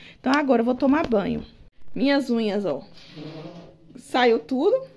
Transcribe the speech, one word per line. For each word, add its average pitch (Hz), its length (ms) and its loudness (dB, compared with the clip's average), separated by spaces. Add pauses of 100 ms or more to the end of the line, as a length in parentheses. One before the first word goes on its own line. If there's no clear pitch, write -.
(200)
Então 254 120 0
agora 269 280 2
eu 233 60 0
vou 254 80 0
tomar 285 320 2
banho. 185 360 0 (520)
Minhas 269 360 0
unhas, 208 340 0
ó, 147 180 -4 (1120)
saiu 247 420 2
tudo. 339 380 0 (200)